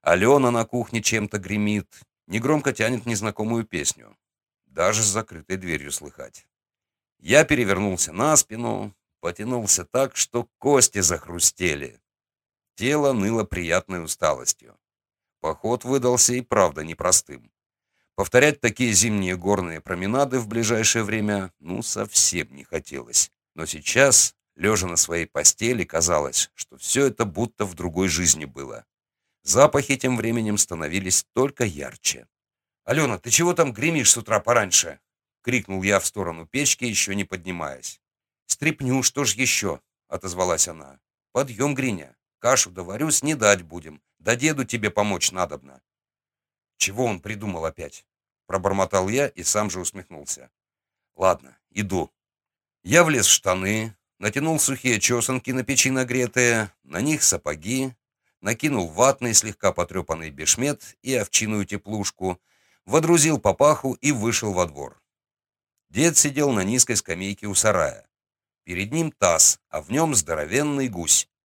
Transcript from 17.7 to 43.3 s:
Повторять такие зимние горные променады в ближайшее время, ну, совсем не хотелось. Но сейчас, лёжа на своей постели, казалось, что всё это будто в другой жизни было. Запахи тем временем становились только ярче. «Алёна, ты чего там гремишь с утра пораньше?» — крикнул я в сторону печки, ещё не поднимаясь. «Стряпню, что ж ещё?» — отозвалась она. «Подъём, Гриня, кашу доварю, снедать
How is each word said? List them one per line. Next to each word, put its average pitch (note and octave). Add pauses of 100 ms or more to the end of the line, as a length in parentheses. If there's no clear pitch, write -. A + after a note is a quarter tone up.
Повторять C3
такие A#2
зимние G2
горные F2
променады B2
в A2+
ближайшее A2+
время, G#2
ну, F2+
совсем -
не C#2
хотелось. C2+ (240)
Но D#2+
сейчас, - (200)
лёжа G2
на E2+
своей E2+
постели, A2+
казалось, D#2+
что -
всё C#3
это A#2
будто G#2
в F2+
другой F2
жизни D#2+
было. B1+ (560)
Запахи C#3
тем B2+
временем A2
становились F2+
только C3
ярче. C2+ (560)
«Алёна, B2+
ты A#2+
чего E3+
там C#3+
гремишь C#3
с -
утра G#2
пораньше?» — G2+ (420)
крикнул G2+
я G2
в -
сторону E2
печки, C#3
ещё G2
не G2+
поднимаясь. E2+ (460)
«Стряпню, C3+
что C#3
ж G#2+
ещё?» — G2+ (280)
отозвалась F2+
она. C#2+ (320)
«Подъём, C3
Гриня, G2 (220)
кашу B2
доварю, F#2+
снедать A2